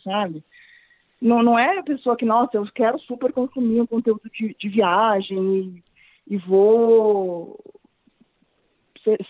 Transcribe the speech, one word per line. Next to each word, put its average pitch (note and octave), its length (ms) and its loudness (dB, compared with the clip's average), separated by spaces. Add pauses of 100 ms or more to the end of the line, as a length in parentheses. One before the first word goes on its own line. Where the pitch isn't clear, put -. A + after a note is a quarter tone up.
sabe? F#3+ 400 -6 (760)
Não, A#3 240 2
não A#3 160 4
era E4+ 220 0
a - 20 -16
pessoa B3+ 320 -4
que, A#3+ 120 -4
Nossa, A#3 320 0
eu G#3 160 -4
quero A#3+ 240 0
super B3 340 -6
consumir B3 480 -2
um A#3 60 0
conteúdo A3+ 480 -4
de, A3 260 -8
de G#3 80 -8
viagem F#3+ 1120 -2 (460)
e, G3+ 60 -6
e - 20 -4
vou G3+ 1200 2 (1400)
ser, G#3+ 160 0 (120)